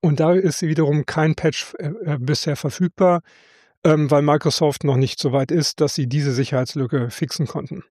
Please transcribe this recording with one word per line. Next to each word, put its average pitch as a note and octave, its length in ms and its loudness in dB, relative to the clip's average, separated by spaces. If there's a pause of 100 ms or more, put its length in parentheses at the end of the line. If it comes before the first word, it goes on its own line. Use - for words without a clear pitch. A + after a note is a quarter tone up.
Und D3 180 2
da E3 140 4
ist F#3 300 0
wiederum D3+ 420 0
kein D#3 300 0
Patch, - 420 -4
äh, D#3 140 -6 (120)
äh, D3 160 -2
bisher C#3 360 -2
verfügbar, F3 680 0 (640)
ähm, D3+ 240 4
weil D3 140 4
Microsoft D3 600 2
noch C3+ 140 2
nicht C3 220 0
so C3+ 120 0
weit C3 200 0
ist, D#3+ 280 -2
dass D3 140 2
sie C#3 140 -2
diese C#3+ 260 0
Sicherheitslücke C3 800 -2
fixen - 340 -4
konnten. C#3+ 380 -10 (120)